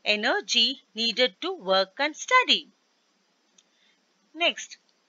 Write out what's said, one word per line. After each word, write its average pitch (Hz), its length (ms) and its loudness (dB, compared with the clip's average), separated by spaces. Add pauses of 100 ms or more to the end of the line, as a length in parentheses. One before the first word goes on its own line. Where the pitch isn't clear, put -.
energy 240 800 0 (120)
needed 233 460 0
to 370 140 -6
work 190 440 0
and 294 160 -2
study. 294 540 2 (1700)
Next, 311 420 -4 (320)